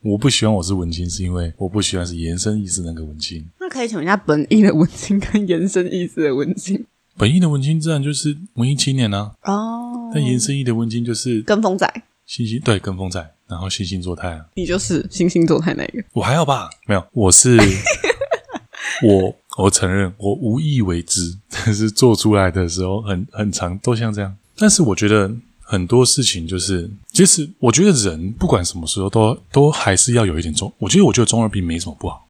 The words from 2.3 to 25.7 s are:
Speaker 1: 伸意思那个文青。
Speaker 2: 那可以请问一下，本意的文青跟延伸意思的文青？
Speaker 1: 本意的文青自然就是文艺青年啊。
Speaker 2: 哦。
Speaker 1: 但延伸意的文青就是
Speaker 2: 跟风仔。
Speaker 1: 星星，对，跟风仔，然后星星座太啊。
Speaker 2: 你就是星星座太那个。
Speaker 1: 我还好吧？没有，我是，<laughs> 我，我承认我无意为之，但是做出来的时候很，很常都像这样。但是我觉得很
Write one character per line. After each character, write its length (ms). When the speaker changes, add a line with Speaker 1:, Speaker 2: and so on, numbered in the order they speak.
Speaker 1:
伸 240
意 40
思 160
那 120
个 100
文 160
青。 260
Speaker 2:
那 100
可 140
以 40
请 100
问 80
一 20
下， 100
本 320
意 120
的 120
文 160
青 300
跟 280
延 200
伸 260
意 140
思 160
的 100
文 220
青？ 300
Speaker 1:
本 160
意 60
的 80
文 140
青 180
自 120
然 100
就 100
是 240
文 120
艺 80
青 200
年 180
啊。 200
Speaker 2:
哦。 680
Speaker 1:
但 100
延 160
伸 180
意 60
的 100
文 160
青 160
就 80
是 280
Speaker 2:
跟 200
风 160
仔。 260
Speaker 1:
星 220
星， 140
对， 180
跟 180
风 120
仔， 240
然 120
后 100
星 160
星 160
座 140
太 140
啊。 160
Speaker 2:
你 100
就 140
是 320
星 180
星 160
座 140
太 140
那 140
个。 140
Speaker 1:
我 100
还 140
好 80
吧？ 240
没 80
有， 160
我 200
是， 280
<laughs> 720
我， 320
我 120
承 240
认 240
我 160
无 260
意 220
为 220
之， 340
但 240
是 180
做 240
出 200
来 140
的 180
时 160
候 180
很， 300
很 200
常 280
都 160
像 180
这 80
样。 140
但 140
是 140
我 120
觉 120
得 240
很 240